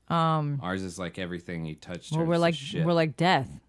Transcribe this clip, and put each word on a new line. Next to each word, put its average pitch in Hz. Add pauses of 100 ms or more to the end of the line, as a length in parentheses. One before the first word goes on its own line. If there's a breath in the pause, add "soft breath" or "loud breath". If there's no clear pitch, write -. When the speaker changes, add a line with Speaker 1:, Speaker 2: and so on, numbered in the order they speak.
Speaker 1:
Um, 160
Speaker 2:
Ours 95
is 90
like 87
everything 87
you 78
touch -
Speaker 1:
well, 156
Speaker 2:
turns 165
Speaker 1:
we're 170
Speaker 2:
to 170
Speaker 1:
like, 170
Speaker 2:
shit. 160
Speaker 1:
we're 175
like 160
death. 165 (200)